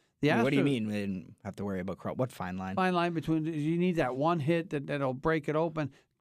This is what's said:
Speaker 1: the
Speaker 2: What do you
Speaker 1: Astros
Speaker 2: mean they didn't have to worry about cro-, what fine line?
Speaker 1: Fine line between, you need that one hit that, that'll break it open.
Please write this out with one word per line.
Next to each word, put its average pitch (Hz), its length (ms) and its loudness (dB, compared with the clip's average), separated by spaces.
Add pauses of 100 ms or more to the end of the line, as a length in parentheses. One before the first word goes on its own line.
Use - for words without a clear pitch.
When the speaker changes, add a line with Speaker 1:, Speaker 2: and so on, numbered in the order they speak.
(220)
Speaker 1:
the 143 80 4
Speaker 2:
What 226 200 4
do 143 60 4
you 135 60 6
Speaker 1:
Astros - 20 4
Speaker 2:
mean 123 240 2
they 104 140 -2
didn't 95 320 -6 (100)
have 98 120 -8
to 98 80 -4
worry 95 160 -2
about 92 180 -6
cro-, 92 160 -6
what 123 180 -2
fine 92 240 -6
line? 92 180 -6
Speaker 1:
Fine 185 200 2
line 175 180 0
between, 160 320 0
you 156 320 -2
need 175 200 2
that 127 200 0
one 156 240 2
hit 165 300 2
that, 143 160 -4
that'll 139 280 -2
break 160 340 0
it 151 60 2
open. 156 380 0 (280)